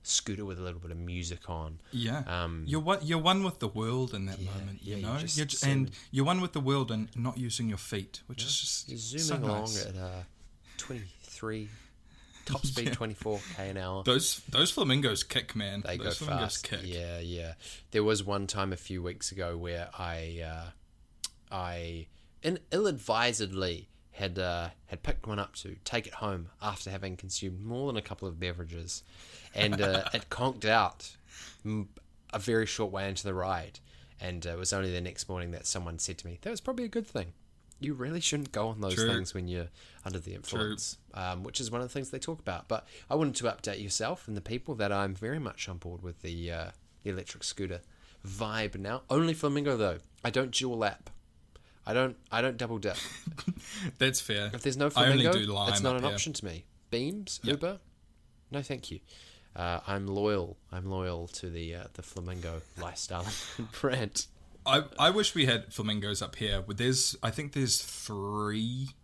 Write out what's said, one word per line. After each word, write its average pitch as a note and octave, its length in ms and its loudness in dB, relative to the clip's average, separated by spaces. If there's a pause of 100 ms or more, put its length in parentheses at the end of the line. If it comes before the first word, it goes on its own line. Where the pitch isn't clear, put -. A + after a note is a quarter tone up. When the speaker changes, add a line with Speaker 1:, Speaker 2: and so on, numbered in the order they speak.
Speaker 1:
scooter - 420 0
with F#2+ 140 -4
a F2+ 60 -6
little F2 160 -4
bit E2+ 100 -8
of E2+ 80 -6
music F2 500 -4
on. D#2+ 320 -4 (120)
Speaker 2:
Yeah. B2 340 -2
Speaker 1:
Um, E2+ 400 -2
Speaker 2:
You're D#3 140 2
one, F3 240 2
you're E3 160 2
one F#3 240 6
with F3+ 160 0
the A2+ 80 0
world A2+ 480 0
in G2 100 -2
that F#2+ 140 -4
Speaker 1:
Yeah, F#2 100 -2
Speaker 2:
moment, G2 320 -6
you G#2 140 -6
Speaker 1:
yeah, G2+ 80 -4
you're A2 100 0
Speaker 2:
know? C#3+ 60 -2
Speaker 1:
just D#3+ 180 0
Speaker 2:
You're D3+ 80 2
ju-, - 120 -2
Speaker 1:
zooming. C#3 200 6
Speaker 2:
and C3+ 140 2 (180)
you're C3+ 160 4
one F3+ 160 4
with F3+ 120 0
the D#3 60 2
world C3+ 300 4
and A2 260 0
not A#2+ 220 0
using A#2 320 0
your G#2 80 0
feet, - 480 -6
which B2+ 160 -8
Speaker 1:
Yeah. A2+ 60 -2
Speaker 2:
is - 140 2
just, - 280 -2
Speaker 1:
You're B2 80 -8
Speaker 2:
so A2+ 200 -6 (180)
Speaker 1:
zooming A2+ 140 2
along G#2 120 2
Speaker 2:
nice. G#2+ 240 -2
Speaker 1:
at, F#2+ 100 -6
uh, F#2 140 -4 (680)
twenty-three, A2 920 -8 (760)
top C3+ 200 0
Speaker 2:
<laughs> - 0 -
Speaker 1:
speed B2+ 220 2
Speaker 2:
Yeah. A#2+ 60 2
Speaker 1:
twenty-four G#2+ 480 -2 (140)
K G2 140 -4
an G2 80 -4
hour. F#2 260 -2
Speaker 2:
Those, B2+ 360 4 (100)
those C#3+ 220 6
flamingos C3+ 500 4
kick, - 340 -2
man. G2+ 300 -2
Speaker 1:
They F2+ 120 -2
Speaker 2:
Those E2+ 220 -2
Speaker 1:
go D#3 60 -4
Speaker 2:
flamingos F2 300 0
Speaker 1:
fast. - 80 -4
Speaker 2:
kick. G2 200 -4
Speaker 1:
Yeah, E2+ 360 -4
yeah. E2+ 340 -4 (380)
There G#2+ 120 6
was G#2+ 200 4
one G2+ 240 0
time G2 260 0
a G#2+ 40 -4
few F#2 260 -6
weeks - 280 -4
ago F2+ 240 -2
where E2+ 420 -4
I, E2+ 460 -4
uh, D#2+ 200 -6 (880)
I E2+ 560 -4 (360)
in-, E3+ 160 0 (120)
ill-advisedly A2 1160 2 (240)
had, F#2 280 -2
uh, F2 300 0 (180)
had - 160 -10
picked - 240 2
one G#2 120 0
up - 180 -4
to F#2+ 260 -10
take A#2 240 0
it G#2+ 80 -14
home F#2+ 340 -2 (120)
after G2+ 280 -4
having F#2+ 260 -4
consumed F#2 480 -4
more A#2+ 240 -2
than B2 100 0
a G#2 40 -2
couple - 260 -6
of E2 120 -6
beverages, E2+ 640 -4 (520)
and, G#2 260 4
uh, F#2+ 280 4
Speaker 2:
<laughs> - 40 -6
Speaker 1:
it - 160 -2
conked B2 360 0
out G#2+ 460 4 (540)
m-, G#2+ 240 -2 (440)
a A2 60 0
very A2+ 260 4
short G#2 260 0
way G2 160 -2
into F#2+ 160 -4
the G2+ 100 0
ride, F#2 460 -2 (400)
and, F2 260 -6
uh, E2+ 60 -2
it E2+ 60 -4
was F#2 160 0
only F#2+ 180 2
the F2 100 0
next - 280 -6
morning F2 220 -4
that E2+ 160 -8
someone E2+ 320 -4
said F2 180 -4
to - 100 -14
me, F2 140 -10
"That G3+ 80 -6
was A#3 120 -4
probably B3 240 -2
a A3 40 -4
good A3 180 -2
thing. F2 260 -4 (460)
You C#3 140 -2
really C3+ 280 -2
shouldn't D3 300 0
go G#2+ 180 0
on G#2+ 120 -4
those F#2+ 140 0
Speaker 2:
True. A2+ 120 4
Speaker 1:
things F#2+ 280 0
when F2+ 120 -2
you're F2 220 -2 (340)
under F#2 160 -6
the F2+ 120 -10
Speaker 2:
True. F#2 60 -8
Speaker 1:
influence," G#2+ 600 -4 (160)
um, F#2 300 -4
which - 180 -4
is A#2 100 -2
one A#2+ 80 0
of B2 80 -2
the A#2+ 60 -10
things C3 160 -4
they C3 100 -6
talk D#3+ 200 -6
about. - 280 -6
But - 200 -2 (220)
I C#3 60 2
wanted D3+ 200 4
to - 100 -2
update G#2 360 -2
yourself A2 460 -2
and G#2+ 80 -4
the G2+ 60 -4
people B2 340 -4
that G#2 160 2
I'm G2 240 2
very A2+ 240 -2
much A#2+ 300 -6
on F2+ 80 -6
board F2 240 -8
with F2 220 -8
the, E2+ 280 -4
uh, E2 200 -4 (320)
the G2+ 80 -2
electric F#2 320 -6
scooter F2+ 380 -4 (460)
vibe G#2+ 520 0
now. G#2+ 320 -4
Only D#3+ 240 6
Flamingo, C#3+ 420 2
though. F#2 220 4 (260)
I A#2+ 60 2
don't C3 200 4
dual B2 280 0
lap. G#2 320 0 (800)
I G#2+ 40 2
don't, B2+ 240 4 (120)
I A2+ 120 4
don't B2 160 2
double A2+ 220 -2
dip. F#2+ 180 0 (500)
Speaker 2:
<laughs> F#3 500 -6
That's C3 220 4
fair. G#2 340 0
Speaker 1:
If A#2+ 100 -6
there's C3 120 2
no C#3+ 200 4
Speaker 2:
I B2 100 10
only C3 180 10
Speaker 1:
Flamingo, F#3 220 6
Speaker 2:
do G2+ 80 0
Lime G2+ 180 4
Speaker 1:
it's G2+ 100 4
not C3 140 6
Speaker 2:
up B2+ 40 2
Speaker 1:
an B2 40 0
Speaker 2:
here. C#3 100 2
Speaker 1:
option - 200 -2
to - 120 -6
me. F2+ 200 -6 (240)
Beams, E3 540 -2
Speaker 2:
Yep. A#2 180 2
Speaker 1:
Uber, F#3+ 180 -4 (720)
no C#3 100 -2
thank C3 300 -6
you. D#2+ 80 -8 (560)
Uh, F2 320 0
I'm G2 180 0
loyal. G2 520 2 (120)
I'm F#2 200 -4
loyal F2+ 400 -2
to - 200 -8
the, E2+ 260 -4
uh, F2 80 -8 (100)
the - 80 -12
Flamingo F2 680 -6
<laughs> - 120 -12
lifestyle F2 440 -4 (320)
and A2 140 -6
brand. C3 540 0 (400)
Speaker 2:
I, C#3+ 180 6 (160)
I D#3 120 10
wish G3+ 220 4
we D3+ 120 6
had A#2 280 4
flamingos G#2 480 0
up F#2+ 140 -6
here. G2+ 260 2
But G2+ 160 -4
there's, B2+ 460 4
I A2+ 80 2
think C#3+ 220 -4
there's B2+ 280 4
three G#2+ 1080 -2 (140)